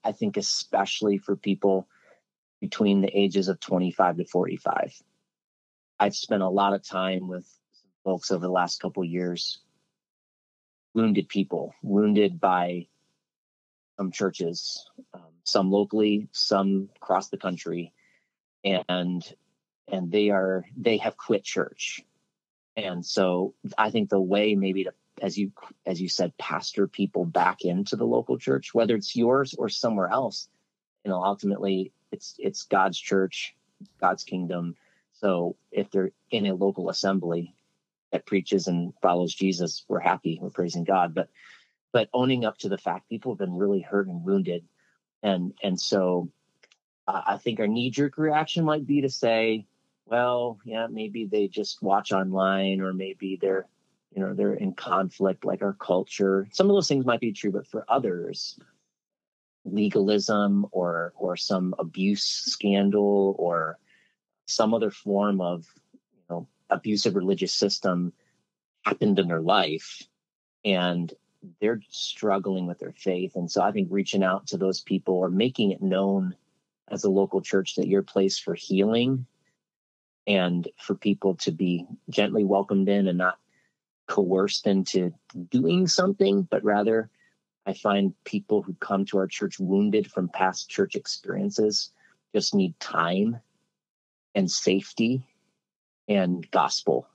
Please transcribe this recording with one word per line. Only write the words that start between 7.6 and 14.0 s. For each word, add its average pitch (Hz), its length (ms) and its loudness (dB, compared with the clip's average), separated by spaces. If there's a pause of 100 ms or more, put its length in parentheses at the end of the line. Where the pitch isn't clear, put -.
some - 180 -20 (140)
folks 92 260 -2
over 90 160 0
the 90 40 0
last 90 280 0
couple 95 240 -4
of 85 60 -4
years, 87 500 -4 (1300)
wounded 110 360 2
people, 90 440 -4 (100)
wounded 101 560 4
by 90 480 0 (1080)
some 95 140 -4